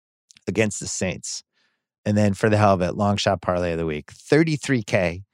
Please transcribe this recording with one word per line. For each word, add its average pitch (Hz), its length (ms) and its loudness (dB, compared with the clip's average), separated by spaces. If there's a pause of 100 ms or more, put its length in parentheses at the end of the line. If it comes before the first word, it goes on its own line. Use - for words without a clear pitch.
(480)
against 107 320 -2
the 87 80 -10
Saints. - 560 -8 (640)
And 104 120 0
then 104 160 4
for 110 160 0
the 104 80 4
hell 104 160 6
of 90 80 2
it, 87 140 -2
long 101 220 0
shot 98 240 0
parlay 90 320 -2
of 82 40 -4
the 82 80 -2
week, 76 260 -6
thirty-three 147 720 0
K 92 400 -2 (100)